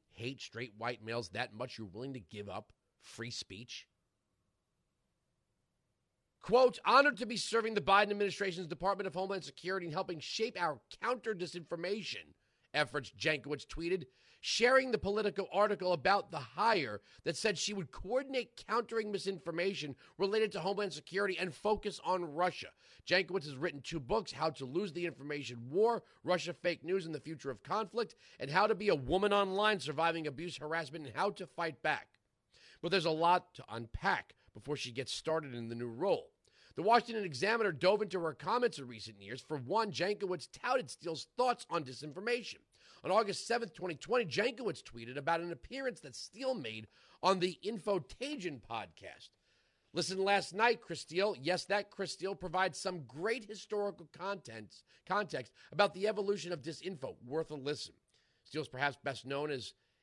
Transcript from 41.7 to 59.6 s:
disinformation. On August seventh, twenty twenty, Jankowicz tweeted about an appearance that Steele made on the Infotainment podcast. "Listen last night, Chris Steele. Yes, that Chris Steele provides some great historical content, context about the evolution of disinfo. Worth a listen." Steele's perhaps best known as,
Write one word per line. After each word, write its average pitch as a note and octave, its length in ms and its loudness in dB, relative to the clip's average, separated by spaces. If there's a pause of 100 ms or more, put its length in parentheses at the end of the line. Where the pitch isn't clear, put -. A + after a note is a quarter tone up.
disinformation. D#3 720 -4 (460)
On E3 80 0
August G3+ 360 2
seventh, A3+ 260 0
twenty F3 220 -6
twenty, A#3 300 0
Jankowicz G#3 580 0
tweeted A#2+ 340 -12
about E3 240 2
an F3 100 -4
appearance B3 500 -6
that C3+ 140 -14
Steele C4 380 -4
made A2+ 340 -6 (360)
on F#3 160 6
the F3+ 260 0
Infotainment G3 960 -4
podcast. F#2+ 680 -10 (640)
"Listen F#3+ 320 -2
last G3 300 2
night, A#3 280 4
Chris D#3 200 -8
Steele. F#3+ 380 0
Yes, D#3+ 260 0
that G3+ 240 0
Chris - 240 -6
Steele F#3+ 220 -4
provides F3+ 440 -2
some F3+ 260 -4
great G3+ 400 -4
historical G3+ 680 -4
content, D#3 720 -10 (220)
context E3+ 460 -2 (200)
about F#3+ 220 6
the G3 140 0
evolution G3 460 0
of - 80 -6
disinfo. D3+ 540 -8 (100)
Worth D#3 240 -4
a D3+ 60 -8
listen." C#3 400 -6 (480)
Steele's C#3+ 260 -6
perhaps C#3 340 -2
best C3+ 220 -6
known C#3+ 240 -2
as, B2+ 240 -6 (300)